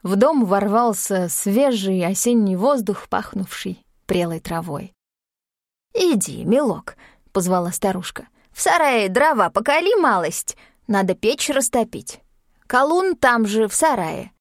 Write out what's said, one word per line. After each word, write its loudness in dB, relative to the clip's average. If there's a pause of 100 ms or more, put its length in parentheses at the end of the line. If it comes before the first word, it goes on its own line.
В -2
дом 4
ворвался 0
свежий 0
осенний 2
воздух, -2
пахнувший -8 (200)
прелой -2
травой. -10 (1000)
«Иди, 0
милок», 0 (340)
позвала -2
старушка. -6 (240)
«В -12
сарае 2
дрова 2
покали 2
малость, -2 (300)
надо 0
печь -2
растопить. -2 (460)
Колун 2
там 2
же, 0
в -8
сарае». -2